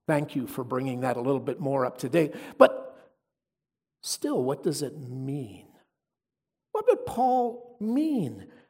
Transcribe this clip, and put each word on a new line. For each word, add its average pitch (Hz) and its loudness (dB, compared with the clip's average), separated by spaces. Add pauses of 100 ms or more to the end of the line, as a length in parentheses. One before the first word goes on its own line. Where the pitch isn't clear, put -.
thank 147 0
you 127 -2
for 127 -6
bringing 127 -2
that 127 0
a 117 -4
little 135 2
bit 123 -4
more 135 0
up 127 -4
to 135 -4
date. 151 2 (220)
But - 4 (1080)
still, 269 0
what 135 0
does 147 0
it 143 -6
mean? 131 -8 (1080)
What 427 2
did - 4
Paul 247 0
mean? 220 -2 (220)